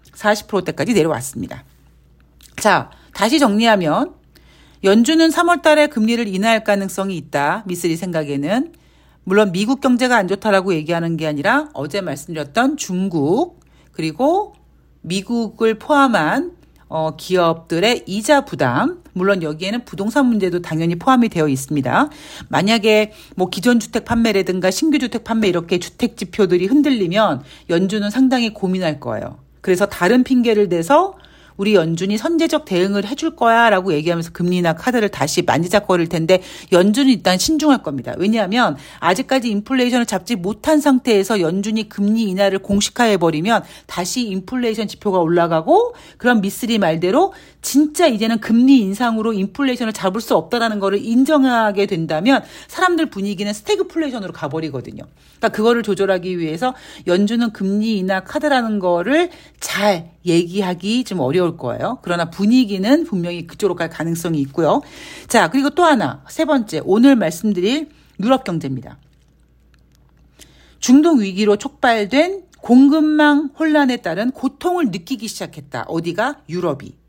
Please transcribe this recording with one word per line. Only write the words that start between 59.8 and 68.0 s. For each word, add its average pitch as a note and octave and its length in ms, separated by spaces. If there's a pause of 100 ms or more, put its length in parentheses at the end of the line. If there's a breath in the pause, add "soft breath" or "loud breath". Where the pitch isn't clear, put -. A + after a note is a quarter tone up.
얘기하기 F3+ 800
좀 F#3 160
어려울 E3 360
거예요. C3+ 460
그러나 F3 280
분위기는 G#3+ 760
분명히 F3 420
그쪽으로 F#3 300
갈 E3 120
가능성이 E3 540
있고요. E3 380 (480 loud breath)
자, G#3+ 220
그리고 C#4 200
또 F4 140
하나, G3+ 440
세 - 160
번째, B3+ 400
오늘 A#3+ 320
말씀드릴 G#3 760 (320 soft breath)